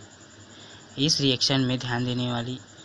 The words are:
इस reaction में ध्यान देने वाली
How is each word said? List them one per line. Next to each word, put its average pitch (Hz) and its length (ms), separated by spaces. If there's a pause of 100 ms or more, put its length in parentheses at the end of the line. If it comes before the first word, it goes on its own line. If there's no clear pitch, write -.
(1000)
इस 147 220
reaction 135 400
में 127 180
ध्यान 123 260
देने 123 260
वाली 123 280 (260)